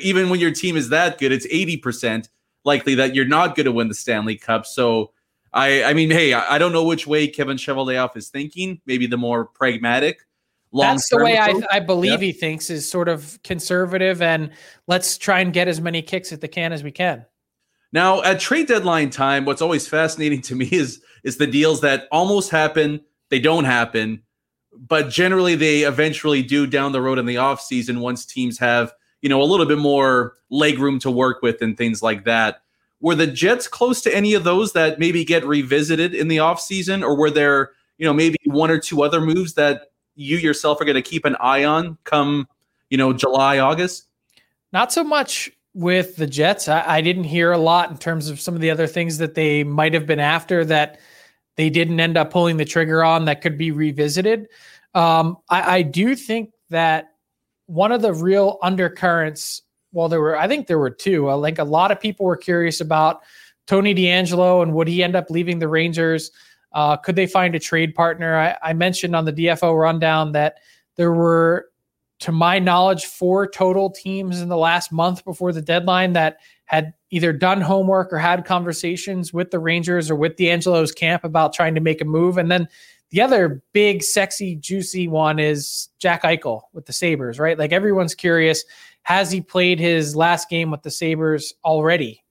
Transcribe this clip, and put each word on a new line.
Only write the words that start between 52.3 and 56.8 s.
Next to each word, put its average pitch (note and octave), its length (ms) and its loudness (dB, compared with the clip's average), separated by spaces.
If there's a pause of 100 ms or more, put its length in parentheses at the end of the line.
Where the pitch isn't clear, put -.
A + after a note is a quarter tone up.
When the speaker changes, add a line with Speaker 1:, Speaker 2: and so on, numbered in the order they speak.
Speaker 2:
pulling E3+ 240 2
the D3+ 80 0
trigger D#3+ 400 0
on D#3+ 220 2
that D3 160 -2
could D#3+ 140 -2
be E3 140 -2
revisited. D3+ 800 -2 (460)
Um, E3 440 2 (100)
I, F3+ 280 2
I F#3 60 2
do F#3 340 0
think A3+ 340 -6 (200)
that D#3+ 420 0 (540)